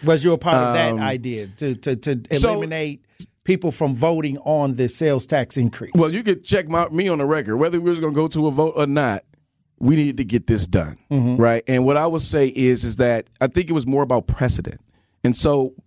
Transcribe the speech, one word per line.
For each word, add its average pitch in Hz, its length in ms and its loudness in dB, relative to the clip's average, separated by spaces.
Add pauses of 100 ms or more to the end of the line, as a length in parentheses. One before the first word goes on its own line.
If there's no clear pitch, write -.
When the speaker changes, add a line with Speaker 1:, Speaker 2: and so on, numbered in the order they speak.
Speaker 1:
Was 156 200 2
you 175 80 4
a 165 60 2
part 165 180 2
of 123 180 2
that - 180 2
Speaker 2:
Um, 110 80 -2
Speaker 1:
idea 120 480 -6 (100)
to, 139 160 -4
to, 127 220 -4
to 139 420 -2
Speaker 2:
so 226 120 2
Speaker 1:
eliminate 156 520 -6 (420)
people 185 280 0
from 139 220 -2
voting 151 440 0
on 147 380 0
the 123 120 0
sales 143 380 0
tax 139 300 0
increase? 117 380 -2
Speaker 2:
Well, 165 180 4
you 220 100 -4
could 202 220 0
check 180 240 0
my, 165 220 0
me 180 180 0
on 165 100 0
the 139 80 0
record. 131 300 0
Whether 170 240 0
we 175 100 0
was 170 100 -2
gonna 156 120 -2
go 156 160 0
to 156 180 0
a 151 60 0
vote 151 240 0
or 147 100 0
not, 139 380 0 (540)
we 139 180 4
needed 143 220 0
to 131 60 -4
get 107 220 -2
this 101 200 0
done, 82 300 -2 (140)
Speaker 1:
Mm-hmm. 123 260 2
Speaker 2:
right? 117 320 2
And 127 160 2
what 139 120 2
I 156 100 2
would 165 160 -2
say 139 260 2
is, 127 360 0
is 110 120 -6
that 120 300 2 (140)
I 135 80 2
think 175 200 -2
it 165 40 -4
was 139 140 -2
more 135 160 2
about 123 240 0
precedent. - 540 -4 (440)
And 123 120 2
so 139 380 0 (120)